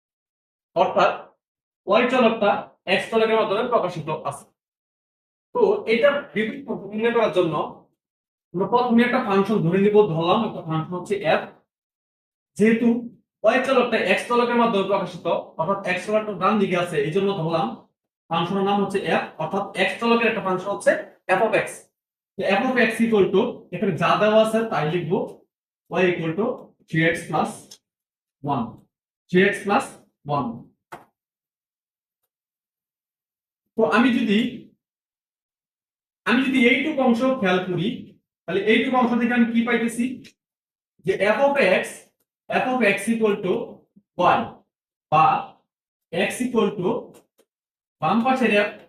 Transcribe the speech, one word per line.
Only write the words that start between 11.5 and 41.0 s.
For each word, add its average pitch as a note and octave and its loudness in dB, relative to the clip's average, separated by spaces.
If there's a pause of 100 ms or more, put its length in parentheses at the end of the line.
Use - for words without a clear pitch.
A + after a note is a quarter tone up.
যেহেতু A3+ 4 (640)
y B3+ 2 (100)
চলকটা B3 2 (200)
x - -4 (120)
চলকের A#3+ 2
মাধ্যমে F#3+ 2
প্রকাশিত, G3 -4 (340)
অর্থাৎ F3+ -2 (160)
x - -4 (100)
চলকটা G#3+ -2
ডান G3 2
দিকে F3+ 0
আছে, E3+ -4 (100)
এই D#3 -4
জন্য G3 0 (100)
ধরলাম D#3+ -2 (640)
ফাংশনের F#3 -2
নাম G3+ 2
হচ্ছে G3 -2 (220)
f, - -8 (200)
অর্থাৎ F#3+ -4 (240)
x - -2 (120)
চলকের A3+ 2
একটা F#3+ -6
ফাংশন F#3 -4
হচ্ছে - 0 (460)
f - -2
of G#3+ 0 (120)
x। - -10 (680)
তো G3 -8 (180)
f - 0
of - -2 (120)
x - -2 (120)
equal G#3 4
to, F#3+ 4 (340)
এখানে G3 -2
যা E3 2 (100)
দেওয়া G#3+ 4
আছে A3 0 (120)
তাই D3+ -2
লিখবো, F3 -2 (800)
y F#3 2
equal E3 -4
to A3+ 0 (420)
three D#3+ 0
x - -4 (140)
plus - -2 (1040)
one, - -2 (600)
three F3+ 4
x G3 -6 (100)
plus G#3 0 (520)
one। B2+ -4 (3250)
তো A3+ 0 (160)
আমি C4 4
যদি, G#3 2 (1900)
আমি B3 2
যদি B3+ 0 (100)
এইটুকু C#4+ 0
অংশ A#3 2 (200)
খেয়াল F#3 0 (100)
করি, E3+ -4 (560)
তাহলে F#3+ -4 (100)
এইটুকু B3 2
অংশ A#3 0 (100)
থেকে A#3 0
আমি A#3 4
কি A#3 2
পাইতেছি, A#3 -2 (1000)